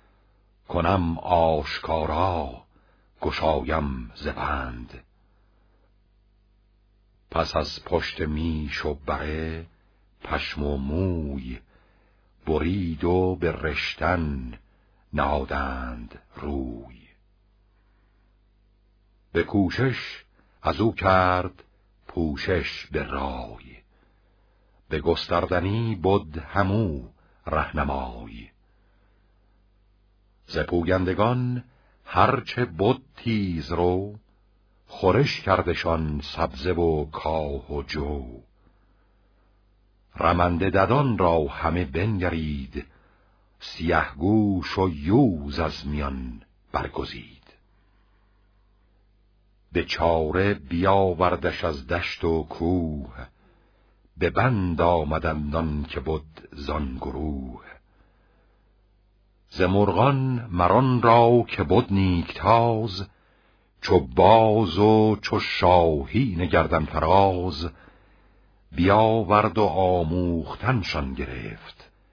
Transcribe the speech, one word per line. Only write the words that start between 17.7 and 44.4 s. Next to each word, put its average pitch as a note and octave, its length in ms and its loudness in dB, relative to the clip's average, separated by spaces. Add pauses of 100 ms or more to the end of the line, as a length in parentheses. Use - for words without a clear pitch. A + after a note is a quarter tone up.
به F2 100 2
کوشش G#2 800 -2 (380)
از D#2+ 180 -2
او A2 140 2
کرد F#2 720 2 (420)
پوشش D#2+ 800 -4
به D2+ 160 -6
رای، B1+ 640 -8 (1200)
به D2+ 120 -4
گستردنی F2+ 1000 0
بد F#2 360 2
همو F#2+ 640 0 (440)
رهنمای. C2+ 1000 -4 (2000)
ز - 120 -6
پویندگان F#2 1080 0 (400)
هر A#2 360 2
چه - 240 -4
بد G2+ 360 0 (160)
تیز F#2 560 -2
رو، F2+ 420 0 (720)
خورش G2+ 540 2
کردشان E2 800 0
سبزه E2 520 -4
و E2 380 0
کاه D2+ 640 -6
و C#2+ 100 -4
جو. C#2+ 420 -6 (1900)
رمنده F2 540 2
ددان G#2+ 480 2
را E2+ 300 2
همه E2 360 -2
بنگرید، D#2+ 1000 -4 (720)
سیه E2 460 0 (100)
گوش G2 640 2